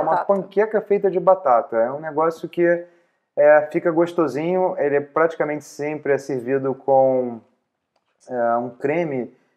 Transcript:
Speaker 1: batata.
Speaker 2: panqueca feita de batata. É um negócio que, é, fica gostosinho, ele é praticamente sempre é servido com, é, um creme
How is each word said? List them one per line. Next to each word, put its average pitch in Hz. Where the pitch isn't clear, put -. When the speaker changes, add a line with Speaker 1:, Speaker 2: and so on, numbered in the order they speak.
Speaker 1:
batata. 175
Speaker 2:
panqueca 202
feita 202
de 175
batata. 139
É 117
um 143
negócio 160
que, 175
é, 147
fica 170
gostosinho, 170
ele 139
é 143
praticamente 151
sempre 147
é 135
servido 135
com, 131
é, 120
um 123
creme 139